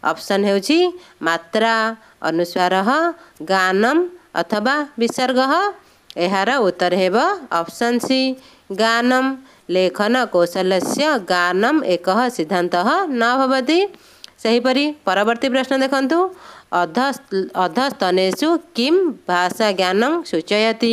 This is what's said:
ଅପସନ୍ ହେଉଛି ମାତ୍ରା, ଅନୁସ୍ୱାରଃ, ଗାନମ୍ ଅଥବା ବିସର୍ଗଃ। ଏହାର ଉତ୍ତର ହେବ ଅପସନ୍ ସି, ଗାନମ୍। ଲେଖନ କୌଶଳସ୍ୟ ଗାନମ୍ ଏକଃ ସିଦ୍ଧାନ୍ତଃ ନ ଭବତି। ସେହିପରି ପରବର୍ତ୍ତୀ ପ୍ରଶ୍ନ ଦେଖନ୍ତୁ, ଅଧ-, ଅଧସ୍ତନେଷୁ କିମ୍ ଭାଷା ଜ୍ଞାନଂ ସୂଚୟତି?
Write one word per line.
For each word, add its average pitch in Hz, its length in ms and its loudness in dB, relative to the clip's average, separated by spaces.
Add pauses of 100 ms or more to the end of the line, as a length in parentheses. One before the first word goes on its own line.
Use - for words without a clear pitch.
ଅପସନ୍ 196 420 0
ହେଉଛି 202 340 2 (420)
ମାତ୍ରା, 214 540 0 (460)
ଅନୁସ୍ୱାରଃ, 180 680 0 (540)
ଗାନମ୍ 190 580 2 (340)
ଅଥବା 214 400 -2 (220)
ବିସର୍ଗଃ। 254 560 0 (640)
ଏହାର 190 400 0
ଉତ୍ତର 180 380 0
ହେବ 185 220 2 (340)
ଅପସନ୍ 233 480 -2
ସି, 262 220 0 (500)
ଗାନମ୍। 240 580 2 (400)
ଲେଖନ 185 460 0 (100)
କୌଶଳସ୍ୟ 185 800 0 (220)
ଗାନମ୍ 185 600 2
ଏକଃ 185 340 0 (100)
ସିଦ୍ଧାନ୍ତଃ 175 580 -2 (200)
ନ 240 160 -2 (140)
ଭବତି। 269 420 2 (580)
ସେହିପରି 247 460 2 (220)
ପରବର୍ତ୍ତୀ 214 440 0
ପ୍ରଶ୍ନ 262 280 -2
ଦେଖନ୍ତୁ, 269 400 0 (540)
ଅଧ-, 175 500 -2 (340)
ଅଧସ୍ତନେଷୁ 185 960 0 (260)
କିମ୍ 294 240 2 (280)
ଭାଷା 180 440 0
ଜ୍ଞାନଂ 190 400 0 (120)
ସୂଚୟତି? 220 680 0